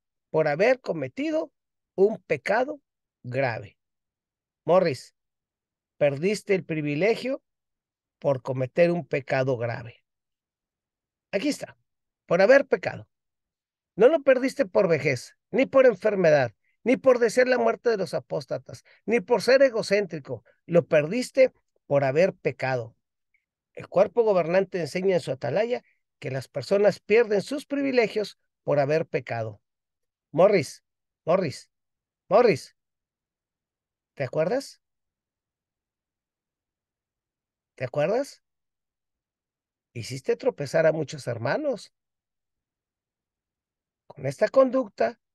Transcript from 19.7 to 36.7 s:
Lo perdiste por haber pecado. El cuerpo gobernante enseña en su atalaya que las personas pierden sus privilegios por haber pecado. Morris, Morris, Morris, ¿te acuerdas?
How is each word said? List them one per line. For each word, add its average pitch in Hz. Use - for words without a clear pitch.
Lo 170
perdiste 233
por 143
haber 160
pecado. 131
El -
cuerpo 208
gobernante 185
enseña 180
en 160
su -
atalaya 196
que 135
las 131
personas 196
pierden 208
sus 285
privilegios 247
por 143
haber 147
pecado. 117
Morris, 180
Morris, 165
Morris, 208
¿te 139
acuerdas? 175